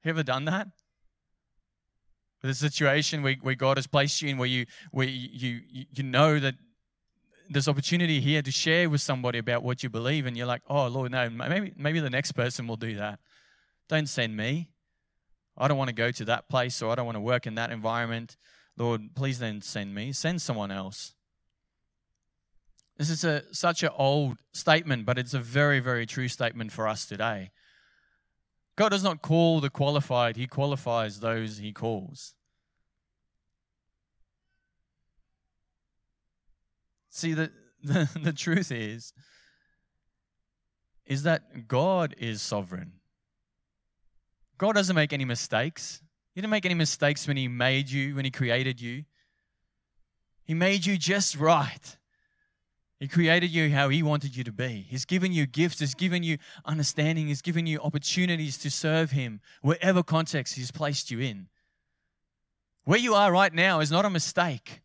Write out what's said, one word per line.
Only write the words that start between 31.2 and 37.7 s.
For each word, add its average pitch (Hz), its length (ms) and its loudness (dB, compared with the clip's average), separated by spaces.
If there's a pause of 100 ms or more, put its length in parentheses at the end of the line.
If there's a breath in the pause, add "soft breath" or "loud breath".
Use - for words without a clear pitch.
those 110 380 -4
he 104 120 -10
calls. 104 640 -8 (4000)
See, - 220 -4
the, 156 220 -2 (140)
<laughs> - 160 -20